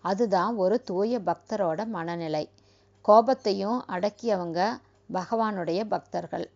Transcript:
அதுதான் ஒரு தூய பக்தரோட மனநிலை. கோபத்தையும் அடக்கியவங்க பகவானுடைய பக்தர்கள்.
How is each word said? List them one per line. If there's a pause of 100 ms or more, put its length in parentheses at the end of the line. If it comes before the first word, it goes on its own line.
அதுதான்
ஒரு
தூய
பக்தரோட
மனநிலை. (600)
கோபத்தையும் (100)
அடக்கியவங்க (320)
பகவானுடைய
பக்தர்கள்.